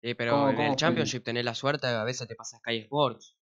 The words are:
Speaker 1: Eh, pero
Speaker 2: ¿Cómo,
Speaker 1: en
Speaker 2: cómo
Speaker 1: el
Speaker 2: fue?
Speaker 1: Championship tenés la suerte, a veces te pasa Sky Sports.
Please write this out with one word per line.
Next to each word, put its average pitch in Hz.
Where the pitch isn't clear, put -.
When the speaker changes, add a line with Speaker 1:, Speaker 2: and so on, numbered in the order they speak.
Speaker 1:
Eh, 117
pero 123
Speaker 2:
¿Cómo, 113
Speaker 1:
en 113
Speaker 2:
cómo 110
Speaker 1:
el -
Speaker 2:
fue? 131
Speaker 1:
Championship 151
tenés 120
la 117
suerte, 139
a 117
veces 120
te 113
pasa 110
Sky 117
Sports. 135